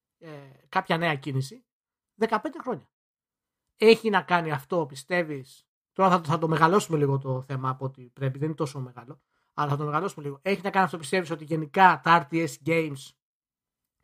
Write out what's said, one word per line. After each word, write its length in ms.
ε, 100
κάποια 280
νέα 180
κίνηση, 500
δεκαπέντε 480
χρόνια. 280
Έχει 340
να 120
κάνει 280
αυτό, 360
πιστεύεις, 800
τώρα 180
θα, 140
θα 140
το 100
μεγαλώσουμε 500
λίγο 200
το 240
θέμα 260
από 160
ό,τι 180
πρέπει, 360
δεν 80
είναι 100
τόσο 240
μεγάλο, 400
αλλά 160
θα 60
το 80
μεγαλώσουμε 400
λίγο. 180
Έχει 200
να 80
κάνει 140
αυτό, 140
πιστεύεις, 320
ότι 140
γενικά 600
τα 260
R 40
T 120
S 80
games, 420